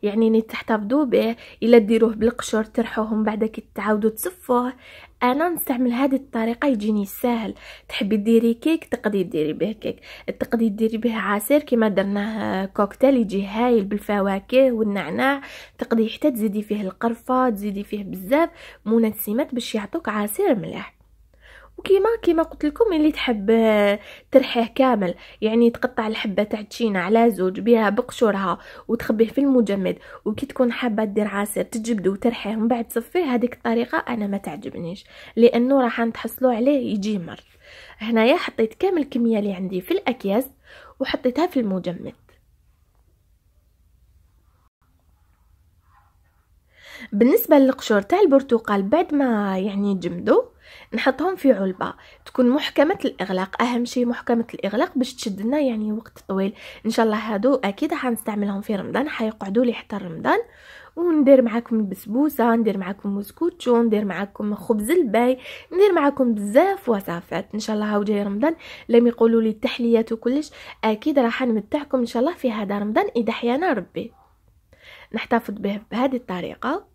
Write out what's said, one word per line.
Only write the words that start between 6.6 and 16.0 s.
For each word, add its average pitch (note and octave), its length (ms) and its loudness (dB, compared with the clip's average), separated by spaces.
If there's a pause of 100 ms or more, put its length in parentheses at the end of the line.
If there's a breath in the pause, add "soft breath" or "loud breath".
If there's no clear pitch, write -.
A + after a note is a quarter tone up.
يجيني G#3 380 0
ساهل. A3+ 500 -4 (340 loud breath)
تحبي G#3+ 280 -2
ديري A3+ 360 4
كيك، D#4+ 320 -2
تقدري G3+ 380 -2
ديري D#3 300 -2
به G3 180 -2
كيك، - 280 -8 (400 loud breath)
تقدري A3+ 300 0
ديري A3 280 -2
به A3+ 200 -2
عصير G#3 420 0
كيما A#3 280 2
درناه G3+ 760 -2
كوكتيل B3+ 520 2
يجي G3 280 -2
هايل A3 400 2
بالفواكه G#3 840 0
والنعناع. A3 680 -2 (360 loud breath)
تقدري A3+ 320 0